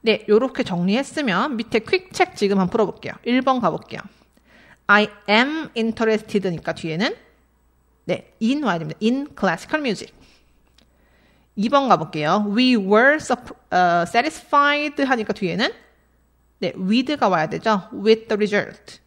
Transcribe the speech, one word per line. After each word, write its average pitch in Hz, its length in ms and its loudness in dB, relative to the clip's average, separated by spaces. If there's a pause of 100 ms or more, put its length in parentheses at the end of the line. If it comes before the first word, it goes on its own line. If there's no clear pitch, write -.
네, 214 280 0
요렇게 247 360 2
정리했으면 220 920 -2
밑에 226 220 -2
퀵 370 340 -2
체크 370 220 0
지금 202 240 2
한번 185 140 2
풀어볼게요. - 400 -2 (120)
일 247 180 2
번 262 180 2
가볼게요. 160 400 -4 (880)
I 208 220 6 (220)
am 285 440 2
interested니까 214 1000 -2
뒤에는 180 400 -4 (920)
네, - 360 -6
in 269 200 0
와야 185 160 0
됩니다. 156 240 -8
in 262 260 0 (100)
classical 220 420 -2
music. 247 320 -6 (1400)
이 214 140 0
번 277 180 2
가볼게요. 160 560 -2 (100)
"We 254 220 2
were 220 400 2
sup-, - 380 -6 (160)
어, 175 320 2
satisfied." 285 1000 0
하니까 254 300 -2
뒤에는 196 380 -2 (880)
네, 180 180 -4
with가 254 520 0
와야 165 200 2
되죠. 202 460 -2
with 220 340 2
the 214 80 0
result. 202 720 -4